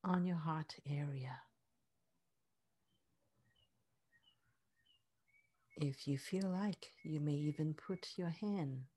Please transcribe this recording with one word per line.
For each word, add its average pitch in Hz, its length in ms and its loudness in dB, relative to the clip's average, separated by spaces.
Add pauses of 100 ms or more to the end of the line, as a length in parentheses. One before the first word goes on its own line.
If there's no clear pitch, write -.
on 180 220 4
your 180 100 2
heart 160 400 -2 (120)
area. 139 520 -4 (4000)
If 143 320 0
you 139 100 2
feel 190 300 0
like, 190 380 0 (180)
you 156 160 0
may 147 140 4
even 151 400 2
put - 420 -6
your 175 140 0
hand 156 540 0 (120)